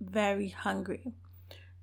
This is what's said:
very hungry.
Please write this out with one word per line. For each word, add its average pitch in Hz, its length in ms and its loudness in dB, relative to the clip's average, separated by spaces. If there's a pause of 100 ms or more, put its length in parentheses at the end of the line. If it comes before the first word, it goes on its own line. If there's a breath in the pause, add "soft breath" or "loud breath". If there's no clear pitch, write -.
very 202 480 4
hungry. 190 640 -2 (720 soft breath)